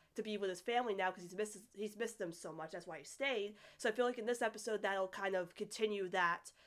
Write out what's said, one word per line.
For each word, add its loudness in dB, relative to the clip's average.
to -2
be -2
with 0
his -4
family 2
now 2
'cause -6
he's -10
missed, -2
he's -4
missed -4
them -2
so -10
much. -8
That's -8
why -8
he -14
stayed. -2
So 2
I 4
feel 4
like 0
in -4
this 2
episode, 0
that'll 2
kind -2
of 0
continue 0
that, 2